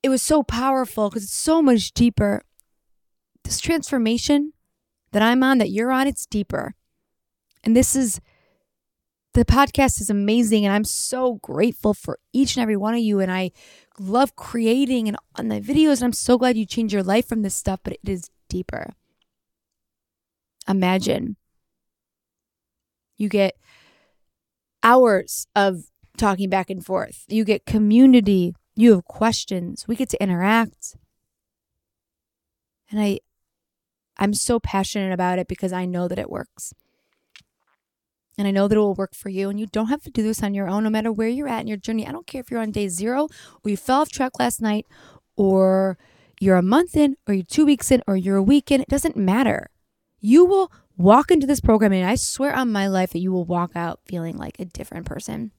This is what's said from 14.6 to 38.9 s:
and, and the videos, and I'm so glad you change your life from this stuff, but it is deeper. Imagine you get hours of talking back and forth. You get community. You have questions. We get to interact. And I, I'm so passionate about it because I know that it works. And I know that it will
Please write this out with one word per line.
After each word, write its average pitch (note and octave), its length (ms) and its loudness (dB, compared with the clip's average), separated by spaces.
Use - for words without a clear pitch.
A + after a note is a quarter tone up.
and, G#3 80 -6
and A3+ 140 -6
the G#3 80 -4
videos, C#4 380 2
and A#3+ 60 -4
I'm A#3+ 100 0
so - 240 2
glad A#3+ 180 2
you A3 100 -4
change A3 280 -4
your G3+ 100 0
life G#3 240 0
from A3+ 140 -4
this G3 120 -4
stuff, - 300 -6
but F#3 100 -8
it - 140 -14
is F#3 220 -8
deeper. - 460 -8
Imagine F#3+ 680 -2
you G#3+ 120 -4
get G3 260 0
hours A#3 720 2
of F#3+ 360 -2
talking G3 320 -2
back F#3+ 200 -2
and F#3 160 -10
forth. - 420 -8
You A3 160 -2
get G3+ 220 -2
community. G#3+ 880 6
You A3+ 180 8
have F3+ 120 2
questions. - 840 -6
We A#3 80 -4
get B3+ 140 -6
to - 140 -4
interact. G3+ 720 -2
And G#3+ 120 -4
I, G3+ 180 -2
I'm G3+ 160 0
so A#3 260 0
passionate F#3+ 540 -4
about F3+ 260 -2
it F3+ 80 -6
because F#3 260 -6
I F#3 120 -6
know F3+ 220 -4
that F3+ 120 -6
it - 100 -8
works. - 440 -12
And G3+ 100 -2
I G3 40 0
know G3 180 2
that G#3+ 80 2
it - 20 4
will G3+ 160 0